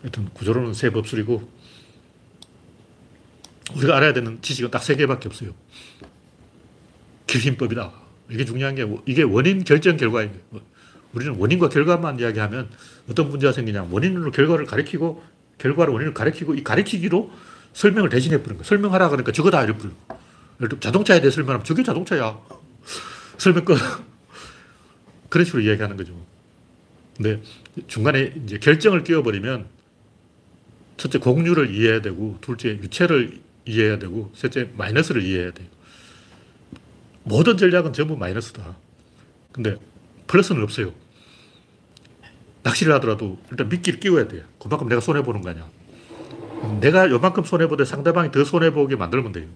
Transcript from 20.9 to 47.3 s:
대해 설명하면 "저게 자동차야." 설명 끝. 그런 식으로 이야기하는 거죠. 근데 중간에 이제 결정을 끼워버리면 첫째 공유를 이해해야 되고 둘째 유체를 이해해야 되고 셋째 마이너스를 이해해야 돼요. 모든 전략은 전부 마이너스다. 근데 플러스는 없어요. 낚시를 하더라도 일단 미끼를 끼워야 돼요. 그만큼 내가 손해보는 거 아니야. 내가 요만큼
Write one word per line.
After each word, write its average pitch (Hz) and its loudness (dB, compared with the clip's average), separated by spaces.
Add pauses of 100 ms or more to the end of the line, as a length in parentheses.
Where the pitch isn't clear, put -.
대해 135 6
설명하면 131 -2
"저게 175 0
자동차야." 143 -2 (1000)
설명 175 4
끝. 156 4 (1500)
그런 - 2
식으로 143 -2
이야기하는 101 -2
거죠. 90 -10 (1040)
근데 107 -2 (460)
중간에 117 0 (100)
이제 104 -10
결정을 160 4
끼워버리면 120 -2 (1300)
첫째 143 -4
공유를 147 2
이해해야 110 2
되고 98 -8
둘째 120 -6
유체를 117 0 (260)
이해해야 107 2
되고 95 -8
셋째 127 -6
마이너스를 110 0
이해해야 90 -2
돼요. - -20 (1600)
모든 165 4
전략은 180 4
전부 156 -4
마이너스다. 95 -10 (720)
근데 107 -4 (520)
플러스는 180 2
없어요. 104 -6 (1700)
낚시를 151 2
하더라도 107 -2 (140)
일단 127 -4
미끼를 175 -2
끼워야 170 2
돼요. - -14 (160)
그만큼 147 -4
내가 117 2
손해보는 123 -2
거 90 -8
아니야. 80 -12 (1120)
내가 165 6
요만큼 139 2